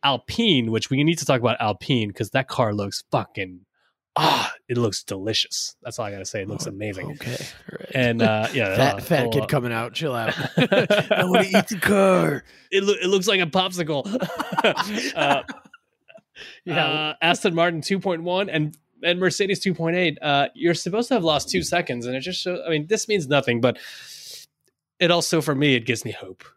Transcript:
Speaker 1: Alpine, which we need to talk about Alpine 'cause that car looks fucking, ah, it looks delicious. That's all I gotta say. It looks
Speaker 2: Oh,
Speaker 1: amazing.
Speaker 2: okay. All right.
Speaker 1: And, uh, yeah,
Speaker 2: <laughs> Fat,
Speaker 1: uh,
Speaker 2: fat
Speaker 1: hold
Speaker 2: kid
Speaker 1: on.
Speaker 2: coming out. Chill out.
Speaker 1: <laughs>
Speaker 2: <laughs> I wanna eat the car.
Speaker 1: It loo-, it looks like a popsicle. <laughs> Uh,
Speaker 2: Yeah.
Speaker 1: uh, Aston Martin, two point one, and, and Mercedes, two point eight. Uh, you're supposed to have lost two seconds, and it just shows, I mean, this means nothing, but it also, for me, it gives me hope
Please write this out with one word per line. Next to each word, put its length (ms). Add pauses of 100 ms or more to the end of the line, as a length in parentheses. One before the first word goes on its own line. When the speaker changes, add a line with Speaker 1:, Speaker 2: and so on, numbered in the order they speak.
Speaker 1:
Alpine, 680
which 180
we 140
need 140
to 80
talk 160
about 180
Alpine 520
'cause 180
that 180
car 260
looks 380
fucking, 540 (500)
ah, 340 (200)
it 80
looks 260
delicious. 800
That's 160
all 60
I 60
gotta 140
say. 180
It 40
looks 200
Speaker 2:
Oh, 20
Speaker 1:
amazing. 420
Speaker 2:
okay. 220
All 480
right. 120
Speaker 1:
And, 280
uh, 320
yeah, 220
Speaker 2:
<laughs> 20
Fat, 180
Speaker 1:
uh, 60
Speaker 2:
fat 220
Speaker 1:
hold 100
Speaker 2:
kid 80
Speaker 1:
on. 80
Speaker 2:
coming 240
out. 200
Chill 220
out. 220
Speaker 1:
<laughs> 160
Speaker 2:
<laughs> 40
I 680
wanna 240
eat 180
the 140
car. 640 (260)
Speaker 1:
It 140
loo-, 160
it 60
looks 200
like 140
a 40
popsicle. 600 (580)
<laughs> 540
Uh, 260 (1200)
Speaker 2:
Yeah. 220
Speaker 1:
uh, 360
Aston 320
Martin, 280
two 180
point 240
one, 260
and, 280 (260)
and 160
Mercedes, 400
two 140
point 240
eight. 240
Uh, 320
you're 220
supposed 340
to 60
have 100
lost 240
two 120
seconds, 440
and 100
it 60
just 200
shows, 240
I 40
mean, 180
this 220
means 180
nothing, 320
but 180 (1200)
it 120
also, 300
for 140
me, 200
it 100
gives 200
me 60
hope 320 (140)